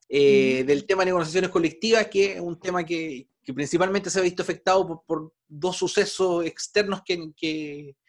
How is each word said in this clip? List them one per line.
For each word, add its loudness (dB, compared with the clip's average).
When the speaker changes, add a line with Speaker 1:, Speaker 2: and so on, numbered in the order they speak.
Speaker 1:
eh, 4
Speaker 2:
Ujú. -2
Speaker 1:
del 2
tema 2
de 2
negociaciones 0
colectivas, 2
que 2
es -10
un -8
tema -4
que, -8
que -10
principalmente 0
se 0
ha 4
visto 0
afectado 0
por, -10
por -6
dos -4
sucesos 0
externos -4
que, -6
que, -8